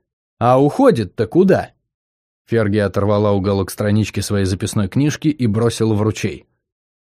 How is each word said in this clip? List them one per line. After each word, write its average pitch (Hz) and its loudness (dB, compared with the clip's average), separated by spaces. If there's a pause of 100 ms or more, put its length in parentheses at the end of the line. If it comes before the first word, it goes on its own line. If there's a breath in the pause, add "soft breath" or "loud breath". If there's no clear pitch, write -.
(400)
"А 127 4
уходит-то 143 2
куда?" 170 0 (680)
Фергия 104 0
оторвала 101 0
уголок 98 -2
странички 104 -2
своей 98 -2
записной 98 -2
книжки 143 -2
и 123 -2
бросила 110 0
в 104 0
ручей. 101 -4 (680)